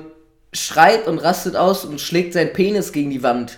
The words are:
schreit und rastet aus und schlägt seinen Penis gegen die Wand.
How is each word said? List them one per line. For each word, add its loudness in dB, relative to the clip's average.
schreit 2
und -2
rastet -2
aus 2
und -10
schlägt -2
seinen 0
Penis 0
gegen -2
die -6
Wand. -2